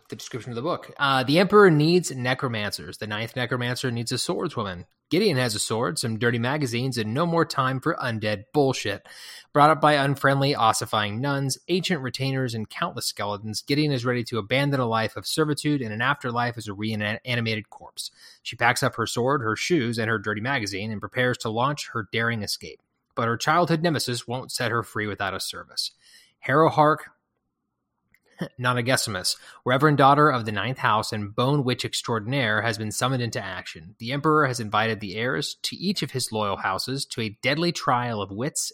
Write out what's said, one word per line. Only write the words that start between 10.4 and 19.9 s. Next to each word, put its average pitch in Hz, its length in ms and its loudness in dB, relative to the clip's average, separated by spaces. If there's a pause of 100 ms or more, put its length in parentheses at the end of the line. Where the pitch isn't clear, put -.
ossifying 110 640 2
nuns, 139 380 -2 (120)
ancient 170 340 0
retainers, 131 500 -2
and 110 160 -6
countless - 380 -6
skeletons, 104 560 -4
Gideon 147 280 2
is 123 140 -2
ready 123 200 0
to 117 120 -6
abandon 131 440 0
a 123 60 0
life 110 300 0
of 107 100 -10
servitude 151 540 0
and 110 140 -6
an 110 80 -2
afterlife 120 560 -2
as 107 100 -10
a 101 60 -6
reanimated 107 960 -4
corpse. - 400 -14 (320)
She - 120 -12
packs 120 280 2
up 131 140 0
her 113 100 0
sword, 131 340 0
her 110 160 0
shoes, 120 400 0